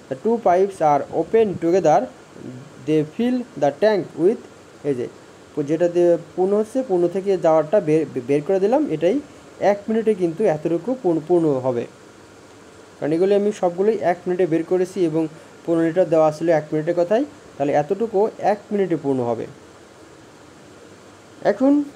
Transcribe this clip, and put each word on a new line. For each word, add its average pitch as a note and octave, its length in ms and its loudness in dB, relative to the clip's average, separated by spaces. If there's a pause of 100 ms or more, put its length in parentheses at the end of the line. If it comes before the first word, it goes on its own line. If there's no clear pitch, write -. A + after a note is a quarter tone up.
the C3 140 -8
two A#3 140 0 (100)
pipes F#3+ 300 2 (140)
are C#3 100 2 (200)
open A3+ 260 2 (160)
together, E3+ 360 4 (880)
they D#3 140 2 (140)
fill B3 220 -2 (240)
the C#3+ 100 2 (100)
tank G3+ 220 2 (200)
with, A3+ 180 2 (420)
এই C#3+ 120 -2
যে A#2+ 120 -6 (600)
যেটা E3 200 0
দিয়ে F3 300 4 (180)
পূর্ণ F#3+ 240 0
হচ্ছে, A#3+ 280 -2
পূর্ণ F3 200 0
থেকে F#3+ 300 -2
যাওয়ারটা D#3+ 420 2
বের, D#3 220 2 (260)
বের C#3+ 200 2
করে F#3+ 120 2
দিলাম, A#3+ 360 0
এটাই F3 240 0 (400)
এক G3+ 200 2 (100)
মিনিটে A3 240 0
কিন্তু F3+ 300 -2
এতটুকু E3+ 600 -2
পূর্ণ, E3 240 0
পূর্ণ E3+ 180 4 (200)
হবে। A#2+ 180 -2 (1160)
কারণ C#3+ 140 -2
এগুলি F#3+ 220 2
আমি G3+ 160 0
সবগুলোই G3 460 0 (140)
এক F3 60 -2 (100)
মিনিটে F3+ 180 0
বের D#3+ 180 0
করেছি F3+ 420 -2
এবং D#3+ 220 -2 (380)
পনেরো E3 220 0
লিটার E3 220 0
দেওয়া D#3 220 4
ছিল E3 180 -2
এক D#3 220 2
মিনিটের D#3 260 -2
কথাই, G#3 280 2 (320)
তাহলে C#3 160 -2
এতটুকু G3 640 0
এক G3+ 220 -2 (120)
মিনিটে F#3+ 240 -2
পূর্ণ C#3 280 -2
হবে। A#2 220 -4 (2000)
এখন C#4 420 2 (120)